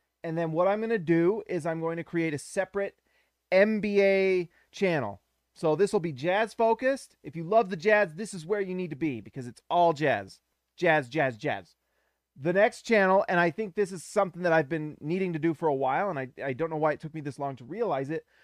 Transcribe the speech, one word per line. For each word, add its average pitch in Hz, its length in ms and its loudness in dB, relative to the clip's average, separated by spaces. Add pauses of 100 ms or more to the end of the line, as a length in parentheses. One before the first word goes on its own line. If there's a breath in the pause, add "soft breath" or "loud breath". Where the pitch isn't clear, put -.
(240)
And 165 140 -4
then 165 140 -2
what 170 160 2
I'm 202 120 2
gonna 226 200 0
do 170 480 4
is 165 180 -4
I'm 165 160 -4
going 165 160 -4
to 165 60 -6
create 165 320 -2
a - 20 -2
separate 196 580 -4 (560)
N 208 300 4
B 202 200 2
A 190 480 4 (220 soft breath)
channel. 139 480 -2 (340)
So 156 220 0
this 190 160 2
will 208 80 2
be 160 140 -4
Jazz 185 400 0
focused. 233 720 0
If - 120 -14
you 165 80 -8
love 196 260 2
the 196 60 -8
Jazz, 202 380 2
this 196 220 -10
is 156 100 -12
where 208 160 -2
you 185 140 -6
need 180 160 -6
to 156 40 -10
be 135 240 -4
because 120 280 -14
it's 117 220 -18
all 170 240 4
Jazz. 127 460 -2 (380)
Jazz, 156 320 2
Jazz, 135 260 -2
Jazz. 104 400 -8 (600)
The 147 180 -2
next 214 280 2
channel, 196 480 4
and 185 100 2
I 175 120 4
think 214 240 -6
this 196 160 0
is 175 120 -12
something 185 380 -2
that 175 120 2
I've 156 160 2
been 156 300 -6
needing 180 340 -2
to 160 60 -4
do 160 140 0
for 160 140 -2
a 143 80 2
while, 135 340 0
and 160 80 -6
I, 131 120 -6 (140)
I 135 100 -4
don't 160 180 -6
know 160 60 -4
why 151 160 2
it 131 60 -10
took 151 140 -12
me 160 80 -10
this 139 160 -10
long 139 200 -6
to 127 60 -20
realize 147 460 -4
it, 160 160 -6 (180 soft breath)